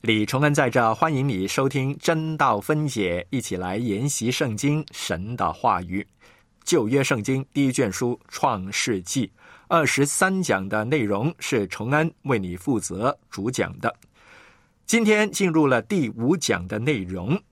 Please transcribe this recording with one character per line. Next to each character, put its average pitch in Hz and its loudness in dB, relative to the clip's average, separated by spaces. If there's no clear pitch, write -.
李 110 2
崇 131 0
恩 147 4
在 139 4
这 113 4
欢 160 2
迎 139 0
你 95 -2
收 135 0
听 139 -2
《真 160 0
道 123 2
分 151 0
解》， 90 -2
一 131 -2
起 95 -6
来 90 -4
研 117 -2
习 120 -2
圣 123 -2
经、 147 0
神 95 -6
的 85 0
话 98 0
语。 92 -6
旧 135 2
约 135 2
圣 131 0
经 131 -2
第 139 2
一 127 2
卷 120 0
书 120 -4
《创 101 -2
世 101 -2
纪》， 117 -4
二 165 2
十 139 2
三 190 0
讲 98 0
的 107 -2
内 135 0
容 104 0
是 107 0
崇 110 -8
恩 156 0
为 131 0
你 90 -6
负 123 0
责 107 -2
主 101 -4
讲 92 -4
的。 - -2
今 226 2
天 214 4
进 190 0
入 156 4
了 120 4
第 156 0
五 120 0
讲 92 -2
的 104 -4
内 123 0
容 92 -2